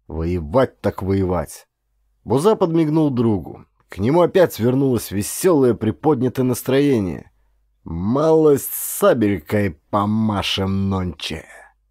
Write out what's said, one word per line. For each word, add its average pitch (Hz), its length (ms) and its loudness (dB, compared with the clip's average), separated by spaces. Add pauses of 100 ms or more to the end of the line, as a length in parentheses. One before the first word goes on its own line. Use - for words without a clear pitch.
воевать 85 720 -2
так - 220 -4
воевать. 90 640 -2 (560)
Буза 156 320 2
подмигнул 160 560 2
другу. 110 540 -2 (240)
К - 100 -16
нему 131 220 2
опять 170 400 2
вернулось 127 500 0
веселое 123 640 2
приподнятое 123 720 -2
настроение. 123 880 0 (500)
"Малость 143 920 2
сабелькой 104 1080 -2 (100)
помашем 101 1000 -2
нонче". 90 560 -6 (460)